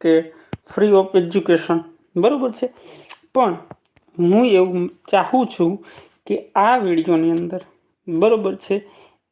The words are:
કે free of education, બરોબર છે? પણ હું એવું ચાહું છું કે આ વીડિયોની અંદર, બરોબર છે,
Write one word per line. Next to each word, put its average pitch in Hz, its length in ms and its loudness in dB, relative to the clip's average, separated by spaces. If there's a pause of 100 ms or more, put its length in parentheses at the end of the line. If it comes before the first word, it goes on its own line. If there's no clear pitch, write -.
કે 160 300 2 (460)
free 208 140 2
of 190 300 4
education, 170 580 0 (360)
બરોબર 247 360 0
છે? 247 180 -8 (640)
પણ 233 200 0 (680)
હું 190 260 2
એવું 185 440 0 (220)
ચાહું 208 360 0
છું 180 380 -4 (400)
કે - 300 -6
આ 220 220 2
વીડિયોની 165 540 0
અંદર, 175 300 -6 (460)
બરોબર 196 480 -2
છે, 196 220 -6 (540)